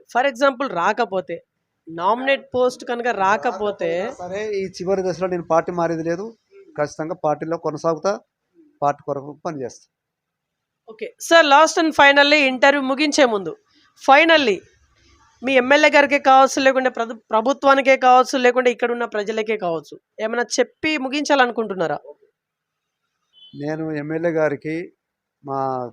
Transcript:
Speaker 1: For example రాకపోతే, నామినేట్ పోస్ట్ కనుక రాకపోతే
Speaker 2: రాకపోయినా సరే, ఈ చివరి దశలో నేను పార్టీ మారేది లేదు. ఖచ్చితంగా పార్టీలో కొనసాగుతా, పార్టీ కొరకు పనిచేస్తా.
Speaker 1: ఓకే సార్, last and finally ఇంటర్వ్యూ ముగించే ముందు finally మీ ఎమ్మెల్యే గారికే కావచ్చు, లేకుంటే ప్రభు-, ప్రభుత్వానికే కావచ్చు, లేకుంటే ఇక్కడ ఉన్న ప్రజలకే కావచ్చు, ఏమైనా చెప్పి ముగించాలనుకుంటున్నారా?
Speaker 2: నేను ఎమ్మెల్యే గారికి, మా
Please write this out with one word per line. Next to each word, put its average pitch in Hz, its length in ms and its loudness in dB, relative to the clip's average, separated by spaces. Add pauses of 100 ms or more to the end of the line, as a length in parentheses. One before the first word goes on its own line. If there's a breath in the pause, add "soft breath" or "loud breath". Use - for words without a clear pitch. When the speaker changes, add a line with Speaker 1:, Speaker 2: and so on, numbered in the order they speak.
(180)
Speaker 1:
For 269 160 0
example 262 380 -2
రాకపోతే, 185 720 -4 (460)
నామినేట్ 226 640 -2
పోస్ట్ 247 300 -2
కనుక 240 220 -6
రాకపోతే 196 960 -2
Speaker 2:
రాకపోయినా 190 320 -10
సరే, 214 160 -8
ఈ 196 140 -6
చివరి 185 460 -4
దశలో 170 160 -4
నేను 180 160 -6
పార్టీ 165 280 0
మారేది 165 320 -4
లేదు. 190 340 -8 (400)
ఖచ్చితంగా 156 380 -8
పార్టీలో 160 420 -4
కొనసాగుతా, 165 640 -4 (600)
పార్టీ 143 240 -2
కొరకు 139 400 -10
పనిచేస్తా. 135 420 -10 (1000)
Speaker 1:
ఓకే - 300 -16
సార్, 330 260 4
last 311 400 4
and 311 120 -4
finally 285 380 6
ఇంటర్వ్యూ 277 460 2
ముగించే 269 440 0
ముందు 196 320 -4 (540)
finally 294 460 4 (840)
మీ 262 100 -2
ఎమ్మెల్యే 285 360 4
గారికే 285 300 4
కావచ్చు, 269 440 4
లేకుంటే 262 260 2
ప్రభు-, 233 400 -8
ప్రభుత్వానికే 269 680 2
కావచ్చు, 254 400 4
లేకుంటే 247 340 2
ఇక్కడ 233 200 -4
ఉన్న 240 140 -6
ప్రజలకే 220 520 -6
కావచ్చు, 165 420 -8 (220)
ఏమైనా 233 220 -4 (160)
చెప్పి 311 380 -2
ముగించాలనుకుంటున్నారా? 240 1040 -2 (1600)
Speaker 2:
నేను 156 360 -6
ఎమ్మెల్యే 160 400 -4
గారికి, 156 640 -4 (520)
మా 135 480 -4